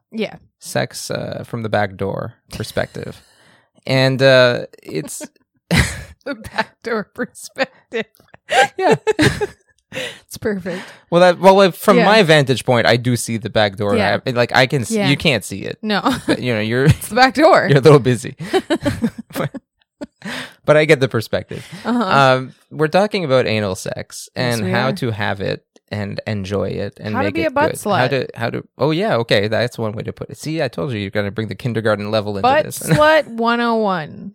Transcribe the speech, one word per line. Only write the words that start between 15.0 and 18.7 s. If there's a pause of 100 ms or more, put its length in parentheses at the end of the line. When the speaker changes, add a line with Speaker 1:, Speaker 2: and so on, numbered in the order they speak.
Speaker 2:
you
can't
see
it.
Speaker 1:
No.
<laughs>
Speaker 2:
But,
you
know,
you're,
Speaker 1:
It's
the
back
door.
Speaker 2:
<laughs>
you're
a
little
busy.
Speaker 1:
<laughs>